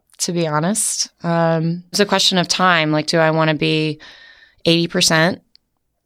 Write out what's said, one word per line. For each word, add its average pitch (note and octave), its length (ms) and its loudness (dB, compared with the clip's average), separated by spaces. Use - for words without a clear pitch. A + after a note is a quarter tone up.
to - 140 -4
be E3+ 140 -2
honest. D#3 600 -2
Um, E3 640 0
it - 40 -20
was - 100 -2
a G3+ 40 2
question F#3+ 320 0
of E3+ 120 0
time. D3+ 420 2
Like, D3+ 160 0
do E3+ 120 0
I D#3+ 120 4
wanna D#3 240 2
be D#3 440 -2
eighty E3+ 220 2
percent E3+ 540 0